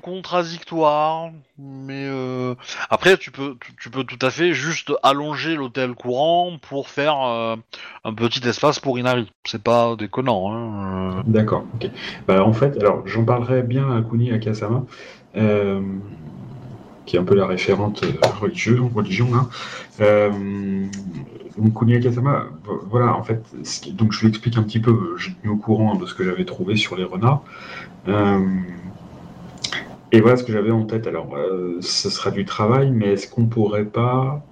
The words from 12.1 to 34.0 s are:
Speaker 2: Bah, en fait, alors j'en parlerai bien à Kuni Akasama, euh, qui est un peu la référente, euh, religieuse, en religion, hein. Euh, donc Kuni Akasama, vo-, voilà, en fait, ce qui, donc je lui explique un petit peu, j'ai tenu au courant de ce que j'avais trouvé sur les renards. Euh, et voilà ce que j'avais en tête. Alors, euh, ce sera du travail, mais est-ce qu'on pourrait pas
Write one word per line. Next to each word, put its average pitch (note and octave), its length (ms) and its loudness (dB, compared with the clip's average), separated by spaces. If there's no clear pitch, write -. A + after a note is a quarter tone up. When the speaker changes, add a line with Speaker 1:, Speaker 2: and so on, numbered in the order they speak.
Speaker 2:
Bah, F#2+ 180 6
en A2+ 80 6
fait, C#3 260 2
alors G2 280 2
j'en A2 180 0
parlerai B2 380 2
bien B2+ 340 0
à A2 60 0
Kuni A#2 280 0
Akasama, A2 520 -2
euh, G2+ 440 2
qui - 80 -2
est F2 40 4
un F2+ 40 2
peu F#2 100 4
la G2 140 6
référente, G2 560 0
euh, - 240 2
religieuse, A2+ 400 2
en B2 100 2
religion, G#2 440 0
hein. - 160 2
Euh, G2+ 840 2
donc A2 220 4
Kuni A#2+ 160 6
Akasama, A#2+ 500 2
vo-, G2+ 220 -6
voilà, A#2 280 4
en A2+ 80 -6
fait, A2+ 180 -2
ce - 180 -10
qui, - 100 -12
donc G#2 200 2
je - 100 -4
lui A2 60 6
explique A2+ 300 2
un A2 60 4
petit A2+ 160 0
peu, A2 380 2
j'ai F#2+ 160 -8
tenu G#2+ 200 -4
au - 40 0
courant G#2+ 380 2
de F2+ 100 -2
ce - 80 -10
que F#2+ 100 -4
j'avais F2+ 220 0
trouvé F#2+ 300 -4
sur G2 200 -2
les F#2 80 -4
renards. A#2+ 380 2
Euh, G2+ 380 4
et A2 100 10
voilà B2 160 6
ce B2 60 -4
que A2 100 -4
j'avais G#2+ 160 0
en A2+ 140 2
tête. A2 240 -4
Alors, D#2 280 -6
euh, F2+ 460 -2
ce - 300 -2
sera - 180 -2
du F#2+ 160 -2
travail, C3 460 2
mais G2+ 220 4
est-ce G2 140 -2
qu'on A#2 200 2
pourrait G#2 380 0
pas C3 680 0